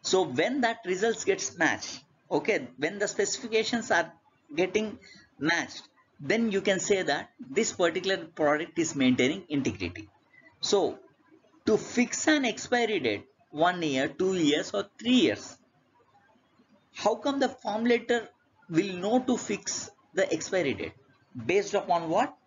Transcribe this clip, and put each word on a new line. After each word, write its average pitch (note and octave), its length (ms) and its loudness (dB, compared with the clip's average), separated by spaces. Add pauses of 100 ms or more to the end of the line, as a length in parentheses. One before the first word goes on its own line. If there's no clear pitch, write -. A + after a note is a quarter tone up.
So F#3 200 2
when E3+ 380 0
that A3+ 260 0
results G#3 380 0
gets - 340 -2
matched, - 460 -2 (260)
okay, F3 460 0
when E3+ 220 -4
the G3+ 100 -2
specifications A3 800 -2
are E3+ 220 2 (420)
getting F#3+ 440 -2 (400)
matched, D3+ 440 -2 (380)
then G#3+ 320 0
you F#3+ 80 0
can F#3+ 180 0
say F#3+ 240 0
that D#3 280 -4 (200)
this - 220 0
particular F3+ 640 0
product D3+ 440 0
is E3 160 0
maintaining C3 540 2
integrity. F#2+ 600 -4 (520)
So F#3 380 2 (680)
to G#3+ 140 4
fix - 500 0
an D4+ 160 4
expiry A3+ 560 0
date, G#2+ 240 -2 (260)
one F3 320 0
year, C#3 260 0
two F#3 260 0
years D#3+ 400 2
or G3+ 100 -2 (140)
three B3 240 4
years, - 340 0 (1400)
how G#3+ 200 0
come C#4 260 -2
the B3+ 80 2
formulator A3+ 800 0 (400)
will F#3 280 0
know G#3 240 2
to B3 180 0
fix - 520 -6 (220)
the F#3 180 0
expiry D#3 440 0
date? E2 180 -8 (540)
Based G3 260 2
upon E3+ 380 0
what? A#3 260 0 (100)